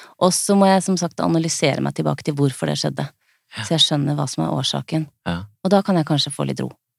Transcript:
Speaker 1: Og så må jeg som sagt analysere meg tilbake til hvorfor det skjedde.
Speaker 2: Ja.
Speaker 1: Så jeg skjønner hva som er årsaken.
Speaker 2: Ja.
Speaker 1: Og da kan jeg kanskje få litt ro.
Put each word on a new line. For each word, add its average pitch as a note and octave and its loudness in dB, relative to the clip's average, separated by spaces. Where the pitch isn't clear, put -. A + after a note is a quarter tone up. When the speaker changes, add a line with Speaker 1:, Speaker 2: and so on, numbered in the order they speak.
Speaker 1:
Og F3+ 4
så - 0
må G3 6
jeg F#3+ 4
som F#3+ 0
sagt - -4
analysere E3 0
meg C#3+ -2
tilbake D3+ -2
til D3+ -2
hvorfor C#3+ 0
det D3 0
skjedde. C#3+ -4
Speaker 2:
Ja. A2 -10
Speaker 1:
Så E3 -2
jeg D3+ 4
skjønner D3 0
hva C#3+ -2
som - -4
er D#3 -2
årsaken. C#3+ -2
Speaker 2:
Ja. E2+ -2
Speaker 1:
Og F#3+ -2
da G3 6
kan F#3 2
jeg D3+ 0
kanskje C#3+ 0
få C#3+ -4
litt C3 -4
ro. B2+ -6